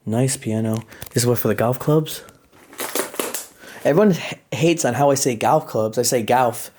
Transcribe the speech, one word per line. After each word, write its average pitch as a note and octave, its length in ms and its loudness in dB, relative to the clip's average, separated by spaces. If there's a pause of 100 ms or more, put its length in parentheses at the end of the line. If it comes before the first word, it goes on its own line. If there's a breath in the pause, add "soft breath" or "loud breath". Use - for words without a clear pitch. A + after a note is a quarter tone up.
Nice B2+ 320 0
piano. A2 460 -2 (280 loud breath)
This A#2 120 0
is A#2+ 40 2
what, A#2+ 120 2
for - 100 -2
the G#2+ 60 2
golf A#2 240 0
clubs? D#3 440 0 (1600 loud breath)
Everyone F#3 280 4
h-, - 220 -4 (180)
hates D#3+ 320 0
on B2 100 0
how C#3 160 4
I C#3 40 4
say C3 200 0
golf B2+ 320 0
clubs. A2+ 320 -2
I B2 40 0
say A#2+ 200 0
golf. A#2+ 560 0